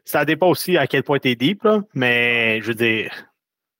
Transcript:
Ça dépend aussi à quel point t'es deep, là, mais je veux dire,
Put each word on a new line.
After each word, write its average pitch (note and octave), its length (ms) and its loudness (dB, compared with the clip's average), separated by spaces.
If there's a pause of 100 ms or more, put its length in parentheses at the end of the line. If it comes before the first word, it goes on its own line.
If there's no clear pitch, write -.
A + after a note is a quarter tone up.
Ça D3 200 -2
dépend D#3 240 2
aussi F3 280 0
à C#3 100 2
quel C#3 180 -2
point C#3 160 0
t'es A#2+ 160 -2
deep, D3+ 260 -2
là, G#3+ 180 2 (140)
mais A#2+ 680 0
je G#2+ 60 -10
veux A#2 80 -4
dire, A2+ 380 0 (680)